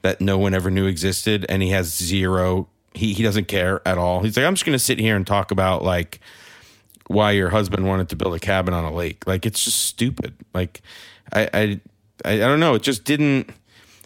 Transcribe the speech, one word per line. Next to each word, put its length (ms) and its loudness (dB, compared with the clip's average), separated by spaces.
that 180 0
no 160 2
one 160 2
ever 160 0
knew 160 2
existed, 640 -2
and 140 0
he 60 0
has 220 0
zero, 760 0
he, 160 -2
he 100 0
doesn't 240 0
care 400 0
at 100 0
all. 260 0
He's 120 -2
like, 100 2
"I'm 100 2
just 100 -2
gonna 140 0
sit 200 0
here 160 2
and 100 0
talk 260 0
about, 320 2
like, 360 -2
why 240 4
your 180 2
husband 380 0
wanted 220 0
to 60 -8
build 180 -2
a 60 -6
cabin 340 0
on 100 -2
a 80 -4
lake." 360 -6
Like, 180 -2
it's 180 -2
just 180 -2
stupid. 520 -4
Like, 280 -4
I, 220 0
I, 260 0
I, 80 0
I 40 2
don't 220 4
know. 140 4
It 80 2
just 220 -2
didn't, 480 2